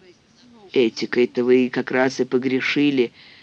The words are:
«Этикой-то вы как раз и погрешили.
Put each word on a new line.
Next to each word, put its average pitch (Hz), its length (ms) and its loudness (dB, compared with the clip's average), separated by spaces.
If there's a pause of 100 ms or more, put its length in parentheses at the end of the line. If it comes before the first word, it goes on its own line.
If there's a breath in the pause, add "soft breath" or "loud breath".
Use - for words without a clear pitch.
(720)
«Этикой-то 123 720 0
вы 123 260 4
как 127 220 -6
раз 131 280 0
и 131 40 -2
погрешили. 131 880 -2 (320 soft breath)